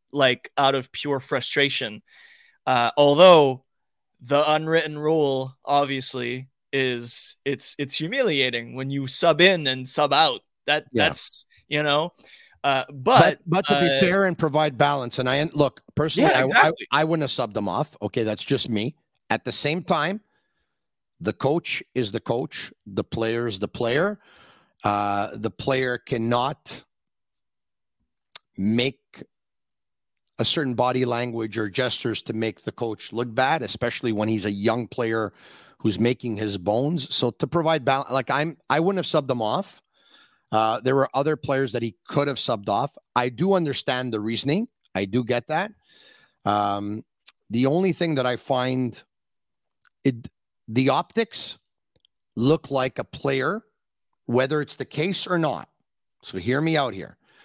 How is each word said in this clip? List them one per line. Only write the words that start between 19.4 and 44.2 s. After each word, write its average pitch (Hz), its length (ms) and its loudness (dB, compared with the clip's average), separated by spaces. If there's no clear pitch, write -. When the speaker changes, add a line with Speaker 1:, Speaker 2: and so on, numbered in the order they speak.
Speaker 2:
the 120 80 -6
same 156 280 -2
time, 175 380 0
the 107 100 -2
coach - 500 -2
is 113 160 -2
the 110 80 -6
coach. - 540 -6
The 101 200 -6
player 117 420 -2
is 101 120 -6
the 101 100 -4
player. 151 500 0
Uh, 104 520 0
the 107 140 -6
player 131 500 -2
cannot 120 840 -2
make 113 680 -2
a 120 60 -2
certain 131 320 -2
body 123 300 2
language 117 520 -4
or 107 120 -4
gestures 117 540 -4
to 117 100 -2
make 110 300 -2
the - 100 -8
coach 113 400 -8
look 117 200 -4
bad, 135 280 2
especially 117 500 -4
when 107 160 0
he's 110 160 -2
a 104 80 -2
young 110 340 0
player 113 460 -2
who's 98 200 0
making 120 380 0
his 104 200 -4
bones. 127 560 -2
So 123 180 0
to - 160 -4
provide 160 380 0
bal-, 135 260 0
like, 131 180 -2
I'm, 143 280 -2
I 143 100 4
wouldn't 185 260 0
have 151 180 0
subbed 131 40 -8
them 123 140 -4
off. 120 400 -4
Uh, 110 300 2
there 131 140 0
were 135 180 2
other 143 220 0
players 135 360 -2
that 117 100 -4
he 117 140 -6
could 143 200 0
have 135 100 -4
subbed 107 320 -4
off. 113 280 -2
I 123 140 0
do 165 240 0
understand 127 600 -2
the 107 60 -2
reasoning. 127 480 -2